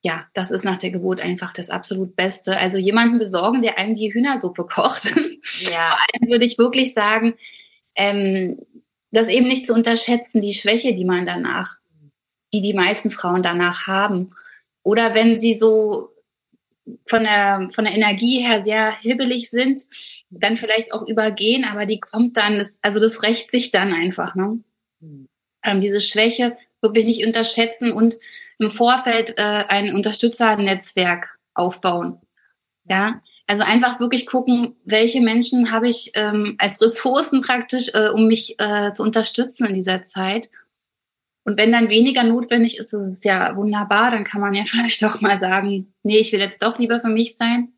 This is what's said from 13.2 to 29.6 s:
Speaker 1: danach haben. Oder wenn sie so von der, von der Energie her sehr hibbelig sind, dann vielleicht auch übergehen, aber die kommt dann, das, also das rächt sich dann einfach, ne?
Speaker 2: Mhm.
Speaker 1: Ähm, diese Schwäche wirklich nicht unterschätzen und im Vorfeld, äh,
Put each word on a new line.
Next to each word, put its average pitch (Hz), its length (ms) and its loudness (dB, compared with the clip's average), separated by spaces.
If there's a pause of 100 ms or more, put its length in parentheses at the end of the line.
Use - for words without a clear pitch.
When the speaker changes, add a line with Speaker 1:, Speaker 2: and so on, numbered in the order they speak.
Speaker 1:
danach 175 440 -2
haben. 190 480 -2 (480)
Oder 220 320 2
wenn 226 240 4
sie 226 140 2
so 220 600 2 (920)
von 226 180 2
der, 196 500 0
von 214 100 -2
der 208 100 -2
Energie 220 460 2
her 220 240 0
sehr 220 260 0 (100)
hibbelig 247 500 -2
sind, 254 320 0 (480)
dann 202 260 -2
vielleicht 220 380 -4
auch 220 120 -8
übergehen, 220 600 0
aber 208 180 -6
die 214 160 -4
kommt 240 380 0
dann, 208 200 2
das, 202 220 -6
also 208 200 0
das 226 220 2
rächt 226 280 -2
sich 247 200 0
dann 196 220 2
einfach, 175 420 -4
ne? 208 260 -2 (400)
Speaker 2:
Mhm. 143 280 -20 (340)
Speaker 1:
Ähm, 202 180 0
diese 202 200 0
Schwäche 233 560 0 (240)
wirklich 220 240 2
nicht 226 220 0
unterschätzen 226 680 0
und 226 220 2 (440)
im 214 120 0
Vorfeld, 233 680 0
äh, 208 40 0 (260)